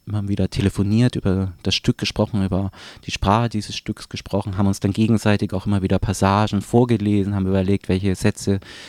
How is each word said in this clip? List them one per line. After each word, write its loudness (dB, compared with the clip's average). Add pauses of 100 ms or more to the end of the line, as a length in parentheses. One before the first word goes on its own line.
immer -4
wieder 0
telefoniert, 0
über 0 (100)
das -2
Stück -2
gesprochen, -2
über -2 (340)
die -12
Sprache 0
dieses -6
Stücks -10
gesprochen, -6
haben 2
uns 0
dann 0
gegenseitig 2
auch -4
immer 0
wieder 2
Passagen 2
vorgelesen, 2
haben 0
überlegt, 0
welche 0
Sätze -2 (280)